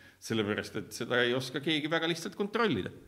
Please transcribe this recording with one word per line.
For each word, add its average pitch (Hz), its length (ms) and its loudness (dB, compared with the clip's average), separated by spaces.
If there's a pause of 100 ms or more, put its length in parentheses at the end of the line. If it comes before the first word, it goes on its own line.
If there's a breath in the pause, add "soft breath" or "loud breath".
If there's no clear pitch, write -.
(260 loud breath)
Sellepärast, 104 540 0
et - 160 -10
seda 123 260 0
ei 120 140 4
oska 135 260 -2
keegi 151 300 0
väga 165 180 0
lihtsalt 170 260 -2
kontrollida. 202 540 0 (180)